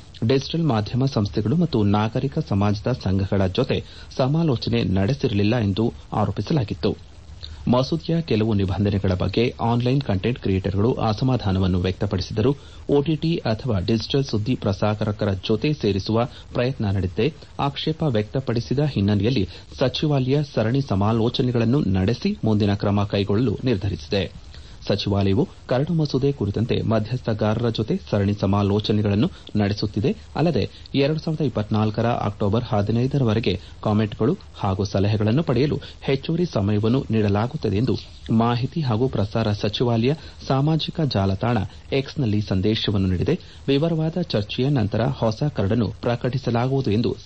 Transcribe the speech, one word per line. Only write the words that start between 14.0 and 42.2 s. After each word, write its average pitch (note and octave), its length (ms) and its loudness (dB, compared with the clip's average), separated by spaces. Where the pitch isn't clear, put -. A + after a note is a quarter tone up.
ಸುದ್ದಿ A2+ 300 -2
ಪ್ರಸಾರಕರ G#2 800 -2
ಜೊತೆ G#2+ 400 0
ಸೇರಿಸುವ A2 560 0
ಪ್ರಯತ್ನ B2 380 -2
ನಡೆದಿದೆ. G2+ 440 0
ಆಕ್ಷೇಪ C#3+ 420 -2
ವ್ಯಕ್ತಪಡಿಸಿದ B2 760 -2
ಹಿನ್ನೆಲೆಯಲ್ಲಿ G#2+ 720 2
ಸಚಿವಾಲಯ C3+ 600 2
ಸರಣಿ A#2+ 260 2
ಸಮಾಲೋಚನೆಗಳನ್ನು A#2 1000 2
ನಡೆಸಿ G#2+ 640 0
ಮುಂದಿನ G#2+ 300 4
ಕ್ರಮ G2+ 300 2
ಕೈಗೊಳ್ಳಲು G#2 600 0
ನಿರ್ಧರಿಸಿದೆ. G2+ 800 -2
ಸಚಿವಾಲಯವು G2+ 600 2
ಕರಡು C#3+ 260 0
ಮಸೂದೆ C#3+ 400 2
ಕುರಿತಂತೆ A2 500 0
ಮಧ್ಯಸ್ಥಗಾರರ A2 840 0
ಜೊತೆ A2+ 320 -2
ಸರಣಿ G2+ 240 2
ಸಮಾಲೋಚನೆಗಳನ್ನು G#2 960 2
ನಡೆಸುತ್ತಿದೆ. G#2 600 0
ಅಲ್ಲದೆ, C3+ 340 0
ಎರಡು C#3+ 260 2
ಸಾವಿರದ D#3 240 -2
ಇಪ್ಪತ್ನಾಲ್ಕರ G#2+ 600 0
ಅಕ್ಟೋಬರ್ A2 580 0
ಹದಿನೈದರವರೆಗೆ A2+ 960 0
ಕಾಮೆಂಟ್‌ಗಳು A2 560 2
ಹಾಗೂ G2 300 -2
ಸಲಹೆಗಳನ್ನು G#2 580 2
ಪಡೆಯಲು C3+ 380 0
ಹೆಚ್ಚುವರಿ E3 440 0
ಸಮಯವನ್ನು G#2+ 640 0
ನೀಡಲಾಗುತ್ತದೆ G#2+ 680 0
ಎಂದು A2+ 200 2
ಮಾಹಿತಿ A#2+ 500 2
ಹಾಗೂ B2+ 280 0
ಪ್ರಸಾರ G#2+ 440 0
ಸಚಿವಾಲಯ A#2 600 0
ಸಾಮಾಜಿಕ D3+ 540 0
ಜಾಲತಾಣ G#2+ 580 0
ಎಕ್ಸ್‌ನಲ್ಲಿ C3 480 0